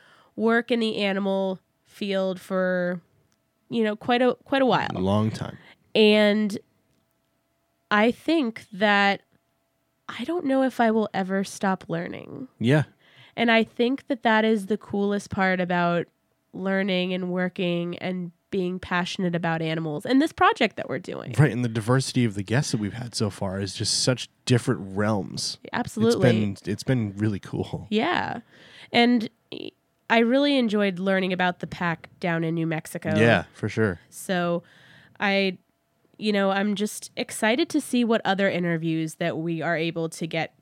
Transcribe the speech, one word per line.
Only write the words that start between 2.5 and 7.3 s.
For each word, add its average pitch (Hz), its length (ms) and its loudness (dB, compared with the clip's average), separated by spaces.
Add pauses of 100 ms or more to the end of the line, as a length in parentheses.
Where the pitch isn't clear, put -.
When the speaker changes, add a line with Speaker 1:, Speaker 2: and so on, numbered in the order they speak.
Speaker 1:
you 233 140 0
know, 214 140 0
quite 240 260 2
a, 247 220 4
quite 269 180 0
a 262 40 4
while. 185 280 2
Speaker 2:
A - 60 -4
long 104 300 2
time. - 280 -8 (360)
Speaker 1:
And 214 640 4 (1300)